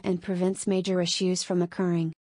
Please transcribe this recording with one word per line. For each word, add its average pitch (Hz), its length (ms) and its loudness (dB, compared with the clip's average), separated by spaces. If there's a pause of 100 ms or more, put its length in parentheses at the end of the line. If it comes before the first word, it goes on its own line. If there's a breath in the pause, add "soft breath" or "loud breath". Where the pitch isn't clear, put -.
and 180 180 0
prevents 185 460 -2
major 185 340 2
issues 185 400 0
from 180 220 0
occurring. 170 500 0 (220)